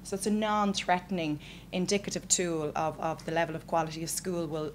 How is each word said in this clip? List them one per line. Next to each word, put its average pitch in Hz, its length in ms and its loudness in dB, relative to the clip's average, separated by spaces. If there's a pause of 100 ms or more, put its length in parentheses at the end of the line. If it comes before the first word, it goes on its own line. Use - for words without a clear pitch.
So - 120 -4
it's 190 120 -2
a 208 40 4
non-threatening, 196 1080 2 (320)
indicative 185 560 0
tool 165 480 2
of, 156 240 0
of 156 260 -2
the 160 60 -4
level 160 240 2
of - 120 -10
quality 160 360 0
a 160 40 -2
school 170 400 -2
will, 151 280 -2